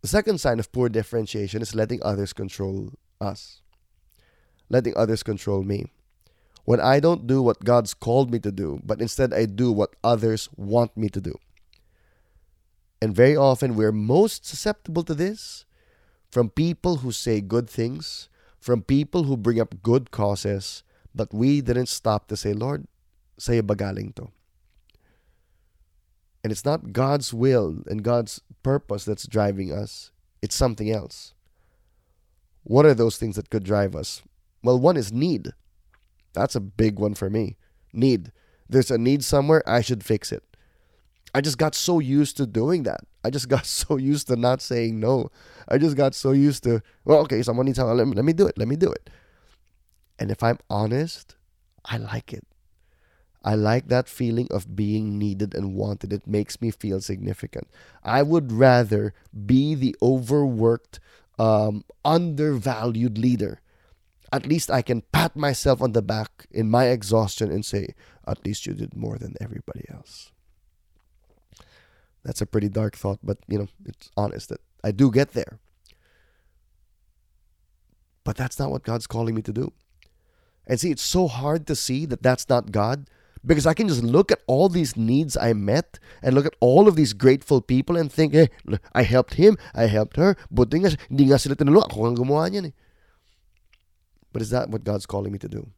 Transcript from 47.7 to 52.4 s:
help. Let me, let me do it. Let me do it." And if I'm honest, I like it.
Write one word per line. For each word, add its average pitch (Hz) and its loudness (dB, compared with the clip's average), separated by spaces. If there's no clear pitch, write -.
help. 117 0
Let 120 4
me, 127 -2
let 110 0
me 160 2
do 180 2
it. - -4
Let 110 -4
me 143 -2
do 175 0
it." - -12
And 101 -6
if 107 -4
I'm 117 0
honest, 113 -4
I 117 -8
like 110 -10
it. - -16